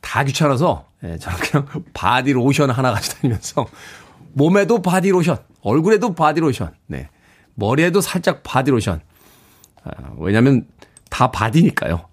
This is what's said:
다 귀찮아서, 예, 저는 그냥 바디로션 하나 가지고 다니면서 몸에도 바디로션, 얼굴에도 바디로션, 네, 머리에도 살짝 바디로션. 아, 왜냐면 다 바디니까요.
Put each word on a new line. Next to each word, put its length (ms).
다 240
귀찮아서, 600
예, 140
저는 200
그냥 280
바디로션 760
하나 220
가지고 280
다니면서 460
몸에도 500
바디로션, 560
얼굴에도 520
바디로션, 580
네, 220
머리에도 460
살짝 420
바디로션. 580
아, 60
왜냐면 480
다 220
바디니까요. 840